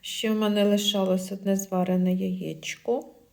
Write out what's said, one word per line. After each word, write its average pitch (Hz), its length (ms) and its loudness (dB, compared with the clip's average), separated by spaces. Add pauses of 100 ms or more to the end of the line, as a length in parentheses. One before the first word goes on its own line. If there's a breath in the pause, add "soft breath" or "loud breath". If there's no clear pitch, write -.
Ще - 300 -4
в 220 40 2
мене 208 300 2
лишалось 196 680 2
одне 196 240 -2
зварене 185 580 2
яєчко. 185 920 -4 (260)